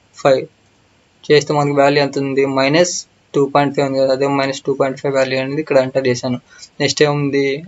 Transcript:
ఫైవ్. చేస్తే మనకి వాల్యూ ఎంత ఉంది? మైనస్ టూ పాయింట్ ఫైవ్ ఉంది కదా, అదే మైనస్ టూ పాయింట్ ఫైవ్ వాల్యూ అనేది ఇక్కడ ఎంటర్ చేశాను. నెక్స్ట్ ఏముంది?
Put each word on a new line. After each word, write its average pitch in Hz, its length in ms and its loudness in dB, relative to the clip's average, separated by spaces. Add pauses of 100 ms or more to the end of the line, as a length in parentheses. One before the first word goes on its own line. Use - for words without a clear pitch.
(220)
ఫైవ్. 135 200 4 (840)
చేస్తే 147 300 4
మనకి 143 240 0
వాల్యూ 143 240 4
ఎంత 135 180 -6
ఉంది? 139 200 0 (140)
మైనస్ 151 360 2 (400)
టూ 143 80 2 (100)
పాయింట్ 143 220 2
ఫైవ్ 143 140 0
ఉంది 135 140 -4
కదా, 135 140 2
అదే 139 100 0 (120)
మైనస్ 135 280 -2
టూ 143 140 0
పాయింట్ 135 200 -2
ఫైవ్ 139 180 -4
వాల్యూ 131 240 0
అనేది 139 220 -4
ఇక్కడ 147 200 2
ఎంటర్ 131 260 -2
చేశాను. 123 280 -4 (420)
నెక్స్ట్ 143 260 0
ఏముంది? 143 400 0 (220)